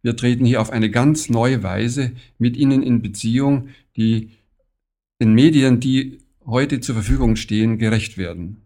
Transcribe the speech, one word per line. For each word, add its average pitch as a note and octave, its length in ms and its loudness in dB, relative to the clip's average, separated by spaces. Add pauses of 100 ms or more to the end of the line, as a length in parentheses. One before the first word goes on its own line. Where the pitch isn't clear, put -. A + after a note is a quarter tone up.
wir A#2 140 -2
treten B2 300 0
hier A2+ 160 2
auf G#2+ 80 -2
eine A2 220 -2
ganz C#3 380 0
neue A#2 340 0
Weise A#2 480 -4 (260)
mit A#2+ 180 0
Ihnen C#3 280 2
in A#2+ 180 0
Beziehung, B2 680 -2 (260)
die A2+ 360 -2 (880)
den A2 140 4
Medien, C3 460 4
die C3 400 -2 (260)
heute C3 340 -2
zur - 140 -6
Verfügung A2 440 0
stehen, A2 420 -2
gerecht A2 400 -2
werden. F2 460 -10